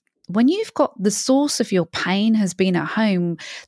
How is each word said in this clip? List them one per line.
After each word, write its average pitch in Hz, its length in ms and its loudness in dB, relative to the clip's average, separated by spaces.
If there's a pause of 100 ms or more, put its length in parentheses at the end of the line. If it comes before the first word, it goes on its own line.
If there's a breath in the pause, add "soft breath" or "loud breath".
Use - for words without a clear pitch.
(280)
when 226 200 2
you've 415 260 -2
got - 260 -2
the 202 120 2
source 277 480 0
of 226 100 -2
your 175 160 0
pain 202 480 0
has 202 180 0
been 185 220 0
at 160 140 -2
home, 180 480 0 (320 loud breath)